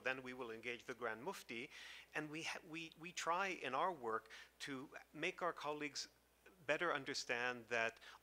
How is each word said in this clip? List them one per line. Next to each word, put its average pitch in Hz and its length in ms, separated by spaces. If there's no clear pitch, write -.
then 131 180
we 127 120
will 123 160
engage 113 360
the 135 60
Grand 113 320
Mufti." 143 460
And 156 160
we 156 120
ha-, - 180
we, 160 300
we 175 120
try 180 500
in 131 120
our 165 160
work 117 360
to 135 280
make 160 260
our 170 140
colleagues 147 540
better 160 280
understand 123 640
that 113 240